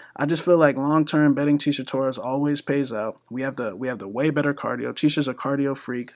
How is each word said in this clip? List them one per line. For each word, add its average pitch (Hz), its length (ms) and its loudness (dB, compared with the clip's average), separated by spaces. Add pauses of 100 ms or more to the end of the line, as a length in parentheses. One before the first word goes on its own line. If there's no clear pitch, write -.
(140)
I 143 120 -2
just 160 180 2
feel 175 140 6
like 139 180 6
long-term 151 560 2
betting 143 240 2
Tecia 139 300 0
Torres 131 320 -2
always 143 420 -2
pays 135 320 -2
out. 110 240 -6 (140)
We 123 100 -8
have 135 160 -6
the, 110 180 -6
we 123 140 -6
have 117 120 -6
the 98 80 -12
way 127 200 0
better 143 240 0
cardio. 123 400 -4
Ticia's 147 340 2
a 131 60 -4
cardio 139 420 -2
freak. 123 420 -6